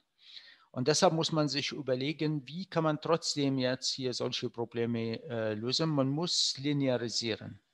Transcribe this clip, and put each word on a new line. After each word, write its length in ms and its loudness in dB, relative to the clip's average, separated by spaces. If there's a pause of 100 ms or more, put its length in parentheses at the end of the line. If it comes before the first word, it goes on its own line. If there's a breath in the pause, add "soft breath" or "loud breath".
(720 loud breath)
Und 160 -2
deshalb 260 6
muss 180 2
man 160 4
sich 240 -2
überlegen, 760 -2
wie 200 -10
kann 180 0
man 160 2
trotzdem 560 0
jetzt 340 0
hier 220 -2
solche 380 -2
Probleme, 720 -2
äh, 320 -2
lösen? 340 0
Man 220 2
muss 480 0
linearisieren. 1040 0 (140)